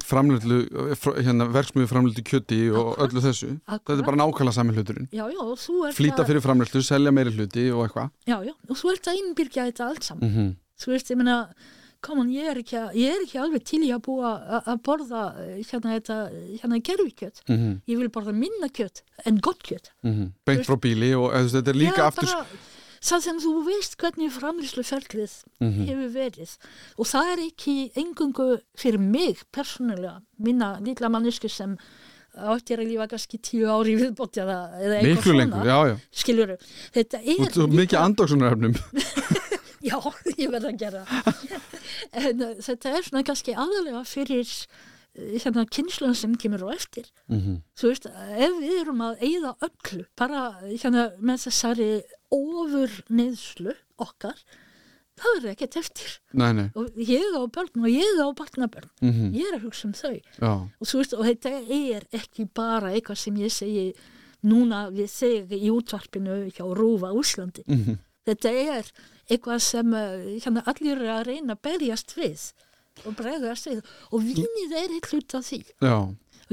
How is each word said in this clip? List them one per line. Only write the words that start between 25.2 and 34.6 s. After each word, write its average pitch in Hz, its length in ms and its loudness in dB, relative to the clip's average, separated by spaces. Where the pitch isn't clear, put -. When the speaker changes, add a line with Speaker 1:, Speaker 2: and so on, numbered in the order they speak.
Speaker 1:
Mhm. 104 280 0
Speaker 2:
hefur 262 260 -4
verið. 254 420 -6
Og 226 80 0
það 320 260 2
er 349 60 -2
ekki 277 440 -2
eingöngu 269 680 0
fyrir 220 240 2
mig 220 420 2
persónulega, 196 680 -6
mína 220 400 2
litla 233 300 -4
manneskju 226 400 0
sem 196 260 -6
á 208 160 0
eftir 233 240 -4
að 226 160 -4
lífa 220 140 -4
kannski 220 340 -10
tíu 226 240 0
ár 214 200 4
í 220 120 4
viðbót 226 400 -2
eða, 180 400 -6